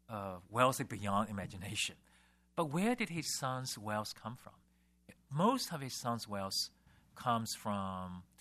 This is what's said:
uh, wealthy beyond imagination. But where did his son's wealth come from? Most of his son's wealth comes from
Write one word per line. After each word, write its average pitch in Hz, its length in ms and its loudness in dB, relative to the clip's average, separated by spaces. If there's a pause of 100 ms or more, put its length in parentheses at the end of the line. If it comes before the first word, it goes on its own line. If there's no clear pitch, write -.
uh, 98 260 -6 (140)
wealthy 127 340 6
beyond 101 460 2
imagination. 98 680 -4 (600)
But 165 160 4
where 208 240 4
did 220 140 0
his 165 300 -2
son's 127 380 -2
wealth 107 440 0
come 117 140 -6
from? - 180 -18 (760)
Most 196 440 2
of 143 80 -4
his 131 180 -6
son's 117 280 -2
wealth 98 420 -2 (460)
comes 113 420 0
from 92 640 -4 (180)